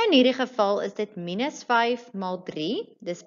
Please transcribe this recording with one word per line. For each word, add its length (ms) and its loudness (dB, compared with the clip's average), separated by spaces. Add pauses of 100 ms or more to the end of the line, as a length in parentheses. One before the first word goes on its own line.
in 100 6
hierdie 220 6
geval 480 0
is 120 -8
dit 200 -6
minus 480 -6
vyf 480 0
maal 300 -6
drie, 580 -6
dis 260 -10